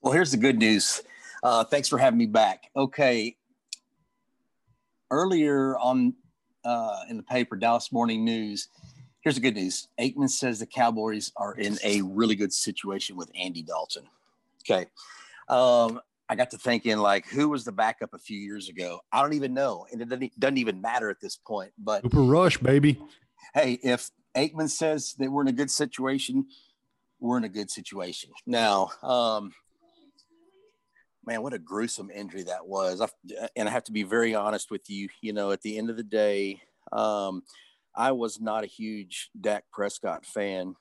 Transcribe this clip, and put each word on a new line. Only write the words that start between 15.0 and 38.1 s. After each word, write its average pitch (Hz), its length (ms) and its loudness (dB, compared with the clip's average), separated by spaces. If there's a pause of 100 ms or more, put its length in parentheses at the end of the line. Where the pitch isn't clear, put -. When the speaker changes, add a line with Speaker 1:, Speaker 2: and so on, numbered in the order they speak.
Speaker 1:
Um, 120 540 4 (260)
I 110 80 -4
got 123 160 0
to 104 60 -14
thinking, 113 400 0
like, 101 300 4
who 147 220 0
was 131 160 -4
the 117 60 -8
backup 110 440 -2
a 87 40 -18
few 104 200 -12
years 101 280 -10
ago? 87 340 -10 (100)
I 123 100 2
don't 147 120 2
even 139 200 -2
know. 127 380 -2
And 117 100 -10
it 120 80 -10
doesn't, 127 300 -6
doesn't 135 180 2
even 110 240 -2
matter 113 300 -2
at - 100 -8
this - 160 -12
point. 101 400 -8
But 104 240 -2
Speaker 2:
Cooper 135 220 6
Rush, 156 340 6
baby. 139 420 6 (540)
Speaker 1:
hey, 139 200 4 (100)
if 123 260 0 (240)
Aikman 151 360 0
says 156 500 -2
that 135 100 0
we're 139 120 0
in 139 80 2
a - 20 2
good 135 180 -2
situation, 131 760 -2 (720)
we're 123 180 0
in 120 60 0
a 107 60 -6
good 101 200 -8
situation. 92 600 -10 (180)
Now, 113 440 2 (120)
um, 113 500 0 (1700)
man, 113 180 -4
what 131 100 -6
a 107 60 -8
gruesome 98 500 -6
injury 95 340 -12
that 87 220 -8
was. 95 360 -2
I, 110 80 0 (480)
and 107 100 -2
I 107 60 -4
have 123 100 -2
to - 80 -14
be 107 120 -4
very 113 300 2
honest 107 380 -2
with 104 180 -10
you. 101 200 -10 (100)
You 107 140 -8
know, 101 180 -2
at 98 100 -4
the 107 160 -8
end 113 120 -4
of 113 80 -8
the 117 60 -8
day, 101 580 0 (320)
um, 104 500 -2 (500)
I 131 200 0